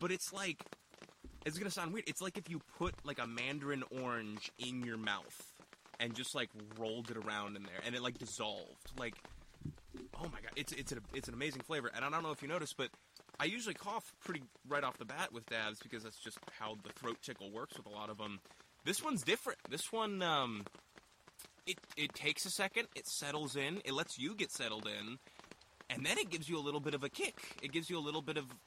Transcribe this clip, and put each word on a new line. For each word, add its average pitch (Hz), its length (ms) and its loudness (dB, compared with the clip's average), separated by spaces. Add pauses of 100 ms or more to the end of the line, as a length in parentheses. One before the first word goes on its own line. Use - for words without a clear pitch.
but 175 100 4
it's - 220 0
like, 190 320 -2 (800)
it's 156 120 2
gonna 196 140 2
sound 170 220 0
weird, 220 160 0
it's - 120 0
like 185 160 0
if 175 120 -6
you 165 100 0 (180)
put, 180 160 4 (120)
like, 143 140 -2
a 120 80 2
mandarin 135 580 2 (180)
orange 110 540 0
in 123 260 -2
your 117 140 0
mouth 104 560 -2 (480)
and 117 140 2
just, 123 200 0
like, 127 140 4 (280)
rolled 113 340 0
it 113 60 0
around 104 400 2
in 101 60 -4
there, 92 220 -4
and 120 100 0
it, 123 60 2
like, 123 160 2
dissolved. 107 800 -2
Like, 123 180 -2 (1000)
oh 156 160 -4
my 104 100 -6
God, 113 140 -6
it's, 143 180 0
it's 139 200 -2
an, 120 60 -2 (140)
it's 131 160 -2
an 120 40 -4
amazing 131 280 0
flavor, 143 320 0
and 120 120 0
I 143 40 4
don't 165 140 2
know 156 80 2
if 143 100 -2
you 139 80 -4
noticed, 160 280 0
but 127 120 2 (500)
I 143 60 6
usually 220 300 2
cough 208 380 -2 (100)
pretty 160 200 -2 (240)
right 143 160 4
off 127 140 2
the 120 80 -4
bat 147 280 -2
with 117 140 -6
dabs 110 320 2
because 110 240 -6
that's 110 160 -8
just - 200 -8 (200)
how 110 240 -2
the 104 100 -8
throat 120 280 0
tickle 101 300 -6
works 117 260 -4
with 135 80 -8
a 107 40 -12
lot 104 200 -4
of 104 100 -4
'em. 104 200 -2 (460)
This - 180 4
one's 254 200 4
different. 220 360 4 (100)
This - 220 0
one, 214 300 4
um, 127 440 6 (1000)
it, 180 120 0 (200)
it 151 180 2
takes - 300 4
a 190 40 -2
second, 202 460 2
it 135 120 -6
settles 143 480 0
in, 143 300 2
it 135 80 4
lets 156 240 2
you 156 180 2
get - 160 0
settled 110 360 0
in, 104 320 -2 (720)
and 127 160 2
then 196 120 6
it 262 120 4
gives 160 200 0
you 170 80 4
a 151 40 2
little 143 180 4
bit 143 140 2
of 135 100 2
a 143 60 2
kick. - 260 0 (260)
It 139 100 -2
gives 160 180 2
you 180 80 2
a 160 40 2
little 151 200 2
bit 147 160 0
of, 143 80 0 (220)